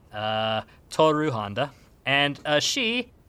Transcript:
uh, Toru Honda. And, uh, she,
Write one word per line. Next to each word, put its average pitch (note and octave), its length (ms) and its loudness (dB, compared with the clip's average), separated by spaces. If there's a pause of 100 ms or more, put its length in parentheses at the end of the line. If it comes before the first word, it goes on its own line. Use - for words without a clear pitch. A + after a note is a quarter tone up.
(140)
uh, A2 480 -2 (280)
Toru D#3 420 4
Honda. A2 400 -4 (340)
And, C#3+ 400 0
uh, D3+ 140 2
she, A#3+ 520 -2 (180)